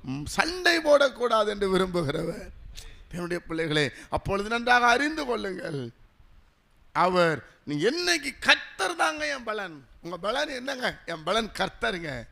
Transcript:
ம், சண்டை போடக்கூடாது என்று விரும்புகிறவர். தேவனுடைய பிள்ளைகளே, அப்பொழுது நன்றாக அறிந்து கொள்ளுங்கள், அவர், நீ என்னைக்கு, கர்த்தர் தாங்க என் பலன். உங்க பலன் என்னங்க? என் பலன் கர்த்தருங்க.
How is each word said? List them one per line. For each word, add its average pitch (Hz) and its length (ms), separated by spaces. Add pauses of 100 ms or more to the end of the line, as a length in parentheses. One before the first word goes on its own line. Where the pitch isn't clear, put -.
ம், 143 200
சண்டை 339 540
போடக்கூடாது 240 680
என்று 202 300
விரும்புகிறவர். 170 720 (640)
தேவனுடைய 175 240
பிள்ளைகளே, 156 540 (180)
அப்பொழுது 196 400
நன்றாக 240 380
அறிந்து 294 380
கொள்ளுங்கள், 185 680 (1000)
அவர், 170 520 (200)
நீ 147 120
என்னைக்கு, 294 540 (100)
கர்த்தர் 330 560
தாங்க 311 300
என் 269 180
பலன். 185 400 (180)
உங்க 175 140
பலன் 240 320
என்னங்க? 254 580
என் 165 160
பலன் 208 360
கர்த்தருங்க. 170 720